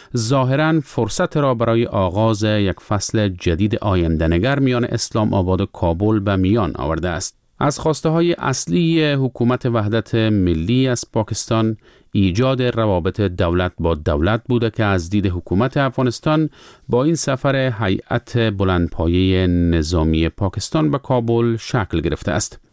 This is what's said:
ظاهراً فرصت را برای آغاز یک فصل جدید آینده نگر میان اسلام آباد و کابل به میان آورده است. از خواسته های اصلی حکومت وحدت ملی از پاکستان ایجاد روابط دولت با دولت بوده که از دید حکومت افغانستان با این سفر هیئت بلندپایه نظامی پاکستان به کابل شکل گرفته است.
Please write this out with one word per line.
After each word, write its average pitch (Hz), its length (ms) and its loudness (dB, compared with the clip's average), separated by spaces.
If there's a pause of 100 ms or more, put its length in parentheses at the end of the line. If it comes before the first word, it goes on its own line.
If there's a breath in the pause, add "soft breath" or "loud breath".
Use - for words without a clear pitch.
(160 loud breath)
ظاهراً 139 640 0
فرصت - 560 -2
را 139 180 2
برای 117 320 0
آغاز 101 560 0
یک 104 380 0
فصل 107 480 -2
جدید 92 480 0
آینده 82 520 0
نگر 107 300 2
میان 123 260 0
اسلام 110 500 -2
آباد 92 260 0
و 98 60 0
کابل 101 540 0
به 98 160 -2
میان 95 400 2
آورده 80 320 -4
است. - 300 -6 (200)
از 143 200 0
خواسته 160 300 -2
های 170 300 2
اصلی 165 760 0
حکومت 127 540 0
وحدت 113 480 -2
ملی 110 720 2
از 123 240 -2
پاکستان 113 640 -2 (400 soft breath)
ایجاد 117 460 2
روابط 107 580 0
دولت 90 580 0
با 82 160 0
دولت 82 540 0
بوده 117 220 0
که 110 140 -2
از 92 260 0
دید 101 160 0
حکومت 95 500 -2
افغانستان 139 760 0 (380 loud breath)
با 123 160 2
این 160 100 2
سفر 135 640 0
هیئت 113 720 0
بلندپایه 92 960 2
نظامی 82 840 2
پاکستان 143 600 -2
به 143 80 0
کابل 117 580 0
شکل 107 440 -4
گرفته - 320 -4
است. - 280 -4 (120)